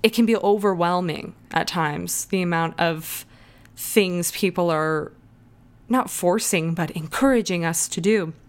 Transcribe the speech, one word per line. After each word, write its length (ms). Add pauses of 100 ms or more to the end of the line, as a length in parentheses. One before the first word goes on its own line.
it 100
can 140
be 100
overwhelming 960 (160)
at 160
times, 600
the 140
amount 400
of 460 (500)
things 540
people 400
are 420 (760)
not 200
forcing, 640
but 200
encouraging 720
us 240
to 120
do. 320 (160)